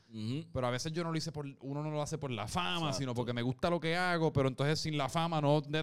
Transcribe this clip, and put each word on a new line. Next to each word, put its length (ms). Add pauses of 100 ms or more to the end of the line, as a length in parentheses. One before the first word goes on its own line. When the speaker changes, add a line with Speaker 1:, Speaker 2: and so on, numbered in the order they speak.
Speaker 1:
Ujú. 420
Speaker 2:
Pero 160
a 20
veces 220
yo 140
no 60
lo 60
hice 140
por, 140 (160)
uno 200
no 100
lo 100
hace 160
por 120
la 160
fama, 420
Speaker 1:
Exacto. 100
Speaker 2:
sino 160
porque 180
me 100
gusta 280
lo 100
que 160
hago, 380
pero 160
entonces 320
sin 160
la 100
fama 320
no, 220 (220)